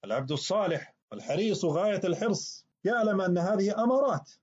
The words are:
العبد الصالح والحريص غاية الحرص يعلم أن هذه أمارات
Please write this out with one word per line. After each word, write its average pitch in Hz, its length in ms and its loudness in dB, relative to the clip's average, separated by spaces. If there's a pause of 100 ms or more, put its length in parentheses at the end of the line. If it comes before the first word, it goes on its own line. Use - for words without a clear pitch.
العبد 131 280 -2
الصالح 180 600 -2 (180)
والحريص 180 520 -2
غاية 180 400 0
الحرص 185 640 -2 (180)
يعلم 214 360 2
أن 180 180 2
هذه 202 460 0
أمارات 254 460 2 (120)